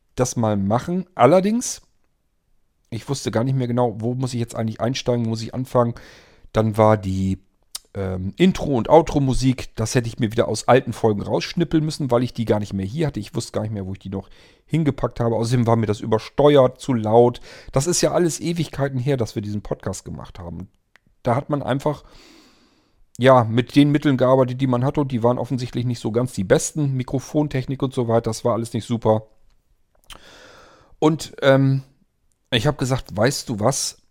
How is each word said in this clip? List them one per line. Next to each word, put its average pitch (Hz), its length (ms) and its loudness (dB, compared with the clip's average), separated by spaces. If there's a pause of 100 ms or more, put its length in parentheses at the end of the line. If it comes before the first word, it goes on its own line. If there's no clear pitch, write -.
(160)
das 123 180 -2
mal 110 220 0
machen.“ 123 580 -2
Allerdings, 185 680 2 (1080)
ich 110 180 -10
wusste 135 220 -6
gar 113 140 0
nicht 135 120 0
mehr 127 100 -2
genau, 120 320 0
wo 120 160 -4
muss 127 200 -4
ich 120 60 -4
jetzt 117 140 -6
eigentlich 113 260 -4
einsteigen, 120 440 -2
wo 110 60 -2
muss 113 120 -4
ich - 120 -10
anfangen. 123 400 0 (580)
Dann 110 240 0
war 107 200 6
die, 95 420 -2 (560)
ähm, 95 420 -6
Intro- 165 400 2
und 113 120 0
Outro-Musik, 131 880 2
das 110 200 -4
hätte 120 120 2
ich 117 120 -8
mir 113 120 0
wieder 117 180 0
aus - 200 -4
alten 123 240 4
Folgen 104 300 0
rausschnippeln 156 640 -2
müssen, 151 260 -6
weil 120 120 2
ich 120 100 -4
die 117 120 -4
gar 107 160 2
nicht 101 120 -8
mehr 95 140 -4
hier 143 220 -4
hatte. 113 120 -6
Ich - 140 -12
wusste - 180 -8
gar 107 100 -4
nicht 107 100 -6
mehr, 98 140 -8
wo 95 60 -8
ich 95 60 -10
die 95 120 -14
noch 95 180 -10 (380)
hingepackt 147 540 -2
habe. 117 160 0
Außerdem 117 300 0
war 117 100 4
mir 113 100 2
das 107 140 -2
übersteuert, 131 800 4
zu - 120 -4
laut. 120 480 4 (320)
Das 139 140 0
ist 175 160 -2
ja 151 100 2
alles 160 280 0
Ewigkeiten 143 580 -4
her, 135 180 0
dass 117 180 -4
wir 113 80 -4
diesen 104 200 -6
Podcast - 420 -10
gemacht - 340 -16
haben. 87 300 -14 (540)
Da - 120 0
hat 143 160 -4
man 143 120 -2
einfach, 139 420 -4 (1120)
ja, 123 260 6
mit 117 300 -2
den 143 160 6
Mitteln 143 260 2
gearbeitet, 127 440 2
die 139 60 0
man 123 180 0
hatte 147 160 0
und 139 100 -2
die 117 120 -2
waren 123 160 2
offensichtlich 123 480 -4
nicht 120 140 -4
so 110 120 -4
ganz 123 220 -2
die 98 100 -4
besten. 143 500 0
Mikrofontechnik 135 880 -4
und 131 120 -2
so 120 140 -2
weiter, 117 220 2
das - 140 -6
war 120 80 2
alles 110 220 -4
nicht 110 120 -6
super. 110 400 0 (1700)
Und, 156 440 0
ähm, 135 400 4 (680)
ich 123 160 2
hab 147 120 0
gesagt, 123 380 -4
„Weißt 110 320 0
du 113 100 -6
was, - 520 -2